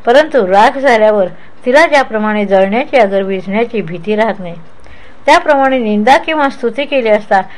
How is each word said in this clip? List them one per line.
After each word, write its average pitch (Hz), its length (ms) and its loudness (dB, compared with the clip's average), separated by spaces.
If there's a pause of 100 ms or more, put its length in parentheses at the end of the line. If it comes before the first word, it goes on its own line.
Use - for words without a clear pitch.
परंतु 269 400 2
राख 220 320 4
झाल्यावर 214 480 2 (400)
तिला 285 200 4
ज्याप्रमाणे 214 580 0
जळण्याची 196 520 0
अगर 196 260 2
विझण्याची 196 580 -4
भीती 175 360 -6
राहत 208 240 -2
नाही, 170 140 -12 (720)
त्याप्रमाणे 277 520 2
निंदा 214 380 2
किंवा 311 320 0
स्तुती 247 360 -4
केली 262 240 -2
असता 208 320 2 (180)